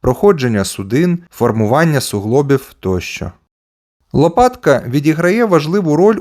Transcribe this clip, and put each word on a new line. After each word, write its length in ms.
проходження 640
судин, 540
формування 680
суглобів 800
тощо. 520
Лопатка 760
відіграє 560
важливу 520
роль 240